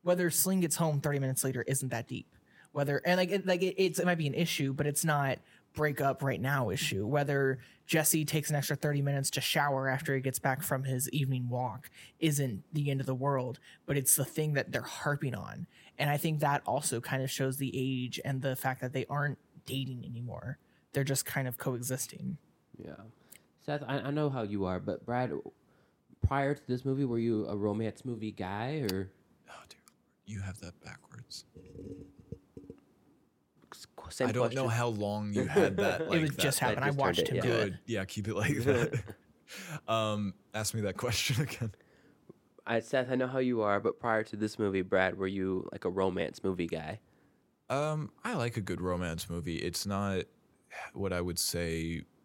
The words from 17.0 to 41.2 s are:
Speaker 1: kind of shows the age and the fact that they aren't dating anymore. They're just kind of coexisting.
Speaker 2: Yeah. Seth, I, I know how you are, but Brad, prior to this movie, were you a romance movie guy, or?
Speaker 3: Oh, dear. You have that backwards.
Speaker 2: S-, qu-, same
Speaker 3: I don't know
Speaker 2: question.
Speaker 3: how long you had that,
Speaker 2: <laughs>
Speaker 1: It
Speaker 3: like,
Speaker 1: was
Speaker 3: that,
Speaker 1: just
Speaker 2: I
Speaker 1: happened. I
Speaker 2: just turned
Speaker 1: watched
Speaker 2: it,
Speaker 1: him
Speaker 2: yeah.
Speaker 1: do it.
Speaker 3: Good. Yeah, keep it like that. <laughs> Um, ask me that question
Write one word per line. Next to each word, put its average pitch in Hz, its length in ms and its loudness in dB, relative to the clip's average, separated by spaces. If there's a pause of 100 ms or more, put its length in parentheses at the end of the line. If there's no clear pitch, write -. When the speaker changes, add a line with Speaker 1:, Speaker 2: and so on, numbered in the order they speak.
Speaker 1:
kind 135 220 -2
of 131 80 -2
shows 135 280 0
the 135 160 -2
age 127 500 -2
and 131 180 -2
the 131 140 0
fact 131 240 -2
that 127 120 -4
they 131 160 -2
aren't 143 300 -2 (280)
dating 131 380 -6
anymore. 120 540 -8 (360)
They're 139 100 2
just 135 200 0
kind 135 220 -2
of 123 120 -6
coexisting. 135 800 -4 (380)
Speaker 2:
Yeah. - 180 -14 (720)
Seth, 147 220 -4
I, 135 140 -2
I 135 100 -4
know 147 200 2
how 131 120 -2
you 101 220 0
are, 92 160 0
but - 260 -4
Brad, 123 260 0 (960)
prior 139 300 4
to - 100 -18
this 123 180 -2
movie, 135 200 2
were 117 160 2
you 113 260 2
a 104 100 -2
romance 104 480 0
movie 110 280 -4
guy, 110 580 -4
or? 95 200 -2 (380)
Speaker 3:
Oh, - 200 -16
dear. - 100 -20 (480)
You 101 140 -8
have 95 200 -6
that 87 240 -14
backwards. - 600 -16 (2250)
Speaker 2:
S-, - 140 -18 (100)
qu-, - 140 -14
same 127 180 2
Speaker 3:
I 113 40 0
don't 120 220 2
know 135 100 0
Speaker 2:
question. 117 140 2
Speaker 3:
how 120 100 2
long 104 440 -2
you 123 140 2
had 190 320 4
that, 185 220 2
Speaker 2:
<laughs> - 20 -2
Speaker 1:
It 160 60 -4
Speaker 3:
like, 170 120 4
Speaker 1:
was 156 160 2
Speaker 3:
that, - 60 0
Speaker 1:
just 139 200 2
Speaker 2:
I 131 40 2
Speaker 1:
happened. 123 180 0
I 143 40 4
Speaker 2:
just 143 100 0
turned 135 80 4
Speaker 1:
watched 87 160 2
Speaker 2:
it, - 60 2
Speaker 1:
him - 80 0
Speaker 2:
yeah. - 60 0
Speaker 1:
do 120 100 2
it. 110 120 2
Speaker 3:
Good. 95 220 -4
Yeah, 101 180 -2
keep 104 240 -4
it 107 60 -2
like 107 300 2
that. 127 440 2
<laughs> - 60 -12 (720)
Um, 107 480 0 (200)
ask 107 200 -4
me 113 80 -2
that 95 140 -2
question 120 460 0